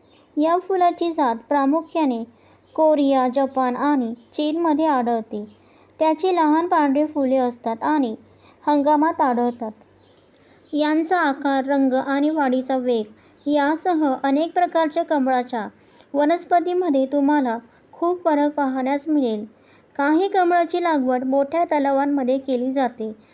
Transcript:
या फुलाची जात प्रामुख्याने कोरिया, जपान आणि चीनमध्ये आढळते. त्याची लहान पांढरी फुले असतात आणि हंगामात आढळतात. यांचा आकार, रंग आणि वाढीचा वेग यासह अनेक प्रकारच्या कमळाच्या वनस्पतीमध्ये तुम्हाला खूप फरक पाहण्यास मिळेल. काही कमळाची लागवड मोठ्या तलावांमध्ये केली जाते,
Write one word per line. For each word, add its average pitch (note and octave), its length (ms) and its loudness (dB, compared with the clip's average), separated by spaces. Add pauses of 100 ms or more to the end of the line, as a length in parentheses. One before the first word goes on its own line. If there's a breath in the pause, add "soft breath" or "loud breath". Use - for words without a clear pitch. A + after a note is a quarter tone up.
(360 soft breath)
या D#4+ 220 2
फुलाची F4 540 0
जात C4+ 240 0 (120)
प्रामुख्याने C#4+ 760 0 (540 soft breath)
कोरिया, C#4 520 4
जपान C4 480 -2
आणि B3+ 360 0 (200)
चीनमध्ये D#4 540 0
आढळते. A#3 580 -2 (560 soft breath)
त्याची D#4+ 360 2
लहान D#4+ 320 2
पांढरी D4+ 380 2
फुले C#4 300 0
असतात A#3+ 480 -2
आणि C#4 300 0 (500 soft breath)
हंगामात D4 560 2
आढळतात. A#3+ 520 -2 (1000 soft breath)
यांचा D#4 460 0
आकार, C#4 460 0
रंग C4+ 320 0
आणि C#4+ 340 0
वाढीचा C4 460 -2
वेग A#3+ 720 -4
यासह D#4 580 0 (160)
अनेक D4 320 0
प्रकारच्या E4 480 0
कमळाच्या B3+ 640 -2 (480 soft breath)
वनस्पतीमध्ये E4+ 920 0
तुम्हाला C#4 520 0 (340 soft breath)
खूप F4 320 -4
फरक D4 300 2
पाहण्यास C4+ 540 -2
मिळेल. A#3 360 -2 (520 soft breath)
काही D#4 320 2
कमळाची F4 540 2
लागवड C4 420 0
मोठ्या C#4 400 0
तलावांमध्ये C#4 720 0
केली C4 340 -4
जाते, A#3+ 380 -4 (240 soft breath)